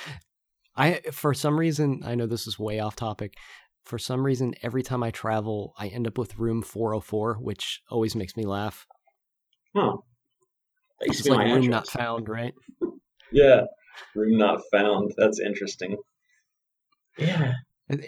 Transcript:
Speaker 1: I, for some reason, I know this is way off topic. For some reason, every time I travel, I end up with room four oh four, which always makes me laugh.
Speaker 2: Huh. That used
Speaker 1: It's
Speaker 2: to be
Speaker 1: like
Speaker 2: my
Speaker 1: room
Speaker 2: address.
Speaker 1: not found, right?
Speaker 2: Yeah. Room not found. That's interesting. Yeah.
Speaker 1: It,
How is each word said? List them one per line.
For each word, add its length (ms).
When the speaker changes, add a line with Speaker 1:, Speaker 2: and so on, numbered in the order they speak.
Speaker 1:
I, 260
for 240
some 240
reason, 440
I 120
know 100
this 220
is 100
way 220
off 160
topic. 400
For 140
some 260
reason, 380
every 180
time 220
I 80
travel, 640
I 100
end 200
up 100
with 220
room 240
four 320
oh 40
four, 360
which 540
always 260
makes 200
me 80
laugh. 440
Speaker 2:
Huh. 220
That 80
used 120
Speaker 1:
It's 80
Speaker 2:
to 40
be 60
Speaker 1:
like 100
Speaker 2:
my 60
Speaker 1:
room 120
Speaker 2:
address. 40
Speaker 1:
not 180
found, 400
right? 260
Speaker 2:
Yeah. 340
Room 240
not 220
found. 440
That's 240
interesting. 580
Yeah. 340
Speaker 1:
It, 180